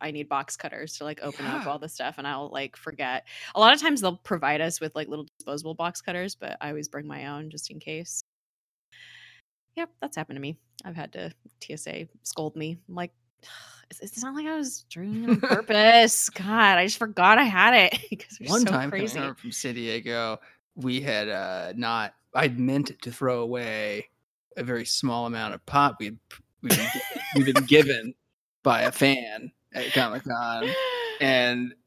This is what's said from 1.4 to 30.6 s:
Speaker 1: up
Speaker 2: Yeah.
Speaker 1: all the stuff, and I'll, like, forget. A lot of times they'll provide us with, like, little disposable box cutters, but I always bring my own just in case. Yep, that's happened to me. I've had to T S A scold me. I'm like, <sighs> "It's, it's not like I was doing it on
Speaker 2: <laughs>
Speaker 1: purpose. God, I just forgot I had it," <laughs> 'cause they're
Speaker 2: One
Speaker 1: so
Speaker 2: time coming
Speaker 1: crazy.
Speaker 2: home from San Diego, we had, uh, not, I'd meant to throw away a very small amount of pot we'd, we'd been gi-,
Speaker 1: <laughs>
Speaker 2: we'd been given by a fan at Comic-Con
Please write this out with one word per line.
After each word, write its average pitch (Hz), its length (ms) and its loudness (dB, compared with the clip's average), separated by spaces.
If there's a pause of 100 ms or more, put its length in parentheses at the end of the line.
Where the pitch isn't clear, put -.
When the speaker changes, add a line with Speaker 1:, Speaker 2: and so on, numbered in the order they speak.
Speaker 1:
up 135 200 -6
Speaker 2:
Yeah. 139 60 -4
Speaker 1:
all 147 80 -6
the 156 100 -12
stuff, 131 280 -8
and 139 100 -10
I'll, 143 220 -8
like, - 260 -8
forget. 139 520 -8 (280)
A - 40 2
lot 226 140 10
of 294 80 4
times 294 200 2
they'll 185 160 0
provide 151 440 -2
us 160 200 -4
with, 156 140 -6
like, 156 120 -6
little 151 180 -10 (140)
disposable 156 360 -10
box 170 260 -6
cutters, 180 340 -6
but - 260 -12
I 147 80 -8
always 151 180 -8
bring 147 200 -12
my 139 200 -10
own 151 240 -12
just 151 180 -14
in 156 100 -16
case. 160 420 -10 (1500)
Yep, 330 140 -6 (120)
that's 285 160 -10
happened 156 200 -10
to 139 40 -10
me. 147 160 -10 (280)
I've 175 100 -14
had 151 180 -12
to - 180 -12 (280)
T - 140 -14
S - 140 -14
A 165 200 -12 (160)
scold 156 320 -8
me. 160 220 -8 (100)
I'm 180 80 -16
like, 175 160 -8 (300)
<sighs> - 480 -20
"It's, - 120 -20
it's 208 220 -12
not 269 120 -10
like 302 100 -6
I 311 100 -4
was 277 280 -6
doing 208 400 -8
it 233 60 2
on 233 120 6
Speaker 2:
<laughs> - 0 -
Speaker 1:
purpose. 226 880 6
God, 202 480 4
I 180 80 4
just 214 140 -2
forgot 208 400 6
I 285 40 8
had 208 300 6 (180)
it," - 0 -
<laughs> - 280 -6
'cause - 200 -20
they're - 100 -8
Speaker 2:
One 226 120 4
Speaker 1:
so 196 100 4
Speaker 2:
time 139 200 0
coming 196 140 -2
Speaker 1:
crazy. 214 140 -6
Speaker 2:
home 139 160 -6
from 120 160 -14
San 123 240 -6
Diego, 113 640 -4 (360)
we 127 260 -2
had, 107 280 -2
uh, 92 460 -6
not, 117 380 -2 (220)
I'd 127 240 2
meant 135 320 0 (100)
to 120 100 -10
throw 123 300 -2
away 110 680 -6 (480)
a 139 60 -4
very 120 220 -4
small 120 400 -2
amount 113 300 -6
of - 100 -16
pot 143 340 4
we'd, 107 180 -8 (440)
we'd - 140 0
been - 180 2
gi-, - 80 -6 (160)
Speaker 1:
<laughs> - 180 -6
Speaker 2:
we'd 135 180 4
been 135 120 2
given 135 480 6 (500)
by 117 200 4
a 123 80 2
fan 123 600 0 (220)
at 123 200 -6
Comic-Con 120 760 -2 (260)